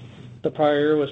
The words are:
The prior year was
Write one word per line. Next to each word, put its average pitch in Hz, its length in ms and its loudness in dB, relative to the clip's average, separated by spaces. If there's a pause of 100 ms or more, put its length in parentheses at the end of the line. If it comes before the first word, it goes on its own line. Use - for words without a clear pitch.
(420)
The 151 100 -4
prior 147 280 2
year 151 160 2
was 143 160 0